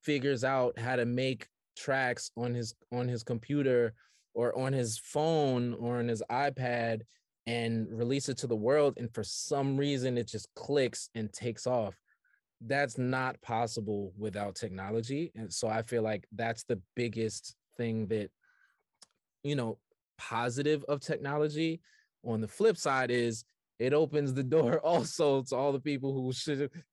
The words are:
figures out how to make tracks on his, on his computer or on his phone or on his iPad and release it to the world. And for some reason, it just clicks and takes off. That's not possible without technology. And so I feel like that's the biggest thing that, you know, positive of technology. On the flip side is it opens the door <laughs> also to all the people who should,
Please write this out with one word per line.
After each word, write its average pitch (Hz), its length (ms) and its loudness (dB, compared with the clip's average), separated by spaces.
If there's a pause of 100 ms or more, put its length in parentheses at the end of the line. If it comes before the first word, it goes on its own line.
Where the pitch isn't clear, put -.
figures 139 420 0
out 131 340 2
how 120 180 -2
to 123 100 2
make 120 420 0 (300)
tracks 131 580 -2
on 120 180 -2
his, 117 200 -4 (180)
on 123 160 -2
his 120 160 -2
computer 123 720 2 (400)
or 117 240 0
on 131 160 0
his 117 240 0
phone 143 800 2
or 120 240 -2
on 120 80 0
his 113 240 -2
iPad 123 720 0 (440)
and 117 460 0
release 120 380 0
it 131 100 -4
to 135 80 -4
the 117 80 0
world. 135 420 4
And 113 160 -6
for - 100 -4
some 139 540 -2
reason, 131 400 0
it 113 100 0
just - 280 -8
clicks - 600 0
and 214 160 -4
takes - 360 -6
off. 113 280 0 (680)
That's 135 360 0
not 127 440 0
possible 107 760 -2
without 101 380 -4
technology. 113 800 -4
And 107 160 -10
so - 160 -2
I 110 160 0
feel 117 200 0
like 107 320 -2
that's 117 280 -4
the 104 180 -2 (140)
biggest 113 600 -2 (220)
thing 113 300 0
that, 104 220 -2 (1120)
you 143 120 0
know, 117 220 -2 (400)
positive 131 720 0
of 143 100 0
technology. 151 840 0 (440)
On - 160 0
the 110 60 -2
flip 208 300 4
side 131 340 2
is 117 340 2 (340)
it 127 140 2
opens 147 400 2
the 135 100 0
door 139 360 4
<laughs> - 40 -2
also 147 600 4
to 131 120 -4
all 139 160 2
the 139 80 0
people 139 340 -2
who 127 200 -2
should, 139 360 -2 (240)